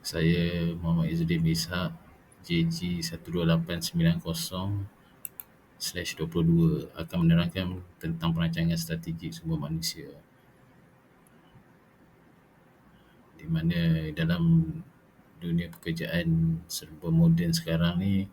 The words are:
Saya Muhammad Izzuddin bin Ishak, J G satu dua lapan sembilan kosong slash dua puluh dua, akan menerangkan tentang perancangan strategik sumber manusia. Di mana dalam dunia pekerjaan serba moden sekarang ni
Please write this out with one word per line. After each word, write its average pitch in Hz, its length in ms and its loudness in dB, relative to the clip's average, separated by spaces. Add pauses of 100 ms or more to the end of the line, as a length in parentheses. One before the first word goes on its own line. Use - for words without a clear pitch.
Saya 85 720 2
Muhammad 82 320 0
Izzuddin 82 320 0
bin 82 80 2
Ishak, 87 400 -2 (560)
J 82 240 2
G 87 320 -4
satu 82 320 -10
dua 82 240 4
lapan 85 240 -4
sembilan 82 400 2
kosong 95 640 -4 (960)
slash - 320 -6
dua 80 160 -4
puluh 82 160 2
dua, 82 240 6 (320)
akan 85 240 0
menerangkan 90 560 2 (160)
tentang 82 320 -2
perancangan 82 480 0
strategik 82 560 -6
sumber 80 240 -6
manusia. 78 480 -6 (3250)
Di 82 160 -10
mana 82 640 2
dalam 82 560 4 (720)
dunia 85 320 -2
pekerjaan 165 960 0
serba 156 400 -8
moden 82 400 4
sekarang 82 480 0
ni 98 340 0